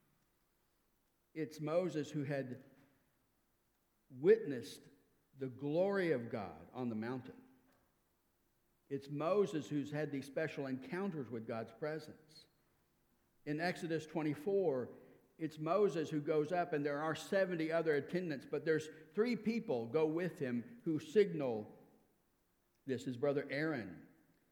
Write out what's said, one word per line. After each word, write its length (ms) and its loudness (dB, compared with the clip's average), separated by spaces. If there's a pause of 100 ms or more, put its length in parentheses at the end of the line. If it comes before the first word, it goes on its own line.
(1300)
It's 260 -4
Moses 500 0
who 140 -2
had 320 -4 (1600)
witnessed 600 4 (580)
the 80 -4
glory 680 2
of 200 -2
God 420 -8
on 140 -2
the 80 -2
mountain. 380 -4 (1600)
It's 200 -6
Moses 560 0
who's 240 -2
had 220 -4
these 140 -6
special 400 -4
encounters 640 -4
with 180 -6
God's 240 -6
presence. 720 -10 (1000)
In 120 -2
Exodus 460 -2
twenty-four, 840 0 (480)
it's 200 -6
Moses 520 4
who 100 0
goes 320 2
up, 220 0
and 100 2
there 160 0
are 140 0
seventy 580 0
other 220 4
attendants, 560 -2
but 160 -2
there's 240 4 (240)
three 200 4
people 520 0
go 180 4
with 340 2
him 240 0 (220)
who 140 2
signal 680 2 (1200)
this. 200 -2
His 100 -4
brother 340 2
Aaron 460 -2 (560)